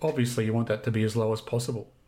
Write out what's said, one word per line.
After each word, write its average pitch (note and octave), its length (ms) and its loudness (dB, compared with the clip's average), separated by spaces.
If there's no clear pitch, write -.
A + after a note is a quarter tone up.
obviously A#2+ 420 0
you A2 80 2
want A#2 160 2
that G#2+ 160 0
to B2 60 0
be A2 140 2
as G#2+ 120 0
low A2 160 2
as G#2+ 80 -2
possible. A#2+ 480 -4